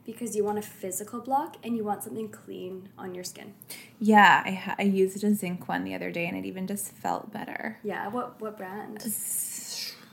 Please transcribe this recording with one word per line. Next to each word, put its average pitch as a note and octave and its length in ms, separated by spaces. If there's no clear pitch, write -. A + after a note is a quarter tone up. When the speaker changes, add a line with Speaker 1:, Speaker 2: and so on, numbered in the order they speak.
Speaker 1:
because A3 320
you G#3 80
want G#3 140
a G#3 40
physical G#3 580
block C4+ 440
and A#3 120
you G#3+ 80
want G3+ 180
something A3 260
clean F#3+ 600
on F#3 160
your F3+ 100
skin. - 300
Speaker 2:
Yeah, G#3 440
I - 60
ha-, F#3+ 280
I F#3+ 40
used F#3+ 420
a G#3 100
zinc F3+ 340
one F3+ 160
the F#3+ 100
other F3+ 160
day, E3+ 160
and F#3 100
it F#3 80
even F#3+ 220
just G3+ 260
felt - 400
better. - 520
Speaker 1:
Yeah, F#3 240
what, A#3+ 320
what G#3+ 180
brand? G3+ 400
Speaker 2:
S-, - 960